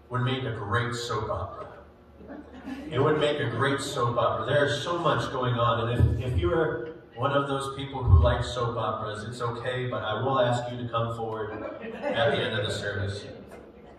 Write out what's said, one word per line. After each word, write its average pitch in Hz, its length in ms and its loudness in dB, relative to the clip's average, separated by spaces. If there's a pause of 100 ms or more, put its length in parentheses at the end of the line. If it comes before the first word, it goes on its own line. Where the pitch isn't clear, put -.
would 123 120 0
make 123 220 0
a 127 80 -4
great 117 420 -2
soap - 360 -4
opera. - 380 -6 (1200)
It - 80 0
would 151 200 6
make - 200 2
a 117 100 0
great 135 300 0
soap 120 380 0
opera. - 280 2
There - 200 4
is - 180 0
so 175 160 -2
much 151 320 2
going 123 240 0
on, 117 340 2
and 117 320 4
if, - 120 -2
if - 60 2
you 175 140 2
are - 440 0 (180)
one 120 160 0
of 139 160 2
those 139 280 -4
people 135 280 -6
who - 160 10
like 123 240 6
soap 117 340 -2
operas, 110 460 -4
it's 120 180 -8
okay, 123 460 -4
but 107 160 -4
I 110 180 -2
will 131 180 2
ask 120 320 2
you 120 60 -8
to 117 120 -6
come 117 280 0
forward 110 340 -4
at - 800 -2
the - 60 0
end 113 220 -2
of 104 80 -2
the 101 40 -2
service. 101 540 -4 (720)